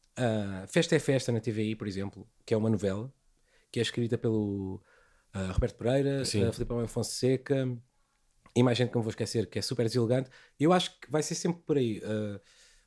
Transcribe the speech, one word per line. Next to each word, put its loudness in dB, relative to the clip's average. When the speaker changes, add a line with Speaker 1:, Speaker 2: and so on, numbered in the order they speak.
Speaker 1:
Ah, -2
Festa 2
é 4
Festa 2
na 0
T -2
V 0
I, -4
por -6
exemplo, -8
que 2
é 6
uma 2
novela, -2
que -2
é 0
escrita -2
pelo, -2
ah, -4
Roberto 0
Pereira, 0
Speaker 2:
Sim. 2
Speaker 1:
ah, 2
Filipe -6
Almeida -2
Fonseca, 0
e 8
mais 4
gente 2
que -6
não 2
vou -2
esquecer, -2
que -6
é -2
super -2
deselegante. 0
Eu 4
acho 0
que -20
vai 0
ser -6
sempre -2
por 2
aí. 0
Ah, -4